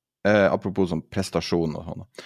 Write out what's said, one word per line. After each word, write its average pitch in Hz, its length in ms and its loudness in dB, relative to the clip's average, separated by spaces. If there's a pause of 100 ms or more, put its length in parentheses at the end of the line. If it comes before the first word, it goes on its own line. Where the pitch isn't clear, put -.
(260)
eh, 101 240 6
apropos 95 400 0
sånn 80 220 -2
prestasjon 85 640 -2
og 82 140 -10
sånn. 90 160 -12 (180)